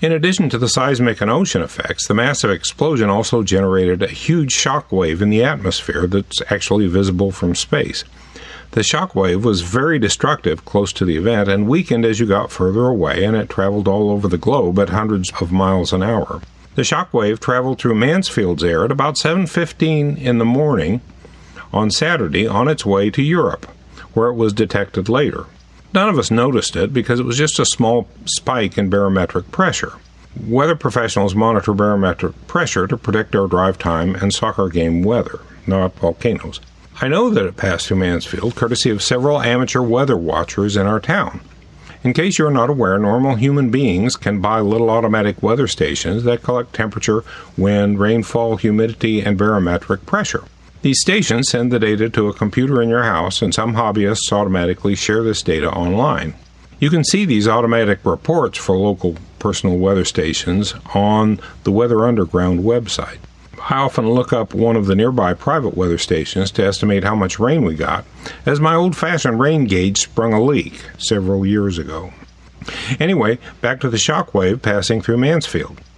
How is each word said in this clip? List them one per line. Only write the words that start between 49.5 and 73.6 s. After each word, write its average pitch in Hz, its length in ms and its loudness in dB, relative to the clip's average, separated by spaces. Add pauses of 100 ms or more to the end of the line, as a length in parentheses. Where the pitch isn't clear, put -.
pressure. - 360 -2 (400)
These 131 180 0
stations 165 480 0
send 120 220 0
the 123 80 2
data 107 320 0
to 110 160 0
a 104 80 -2
computer 123 480 0
in 117 60 0
your 117 160 2
house, 92 380 -2
and 95 120 0
some 113 200 -2
hobbyists 107 580 0
automatically 95 640 0
share 107 260 0
this 110 200 -2
data 78 280 0
online. 98 640 -2 (460)
You 143 100 2
can 160 140 2
see 202 200 0
these 110 220 2
automatic 113 580 2
reports 123 540 0
for - 180 0
local 92 400 0 (220)
personal 95 400 0
weather 95 260 2
stations 87 680 -2 (200)
on 107 440 2 (240)
the - 80 0
Weather 110 340 4
Underground 90 600 2
website. 113 540 -2 (520)
I 131 80 0
often 131 300 0
look 120 240 2
up 113 220 -2
one 113 220 2
of 104 100 2
the 95 80 2
nearby 107 400 2
private 143 420 -2
weather 87 220 0
stations 90 540 -2
to 107 120 0
estimate 98 380 0
how 104 140 0
much 95 240 -2
rain 135 240 2
we 82 100 0
got, 76 300 -4 (420)
as 147 140 0
my 156 160 4
old-fashioned 165 640 0
rain 147 240 4
gauge 98 340 2
sprung 113 340 0
a 107 80 2
leak 120 440 0 (120)
several 98 480 0
years 101 320 0
ago. 80 360 -8 (880)
Anyway, 147 360 2 (240)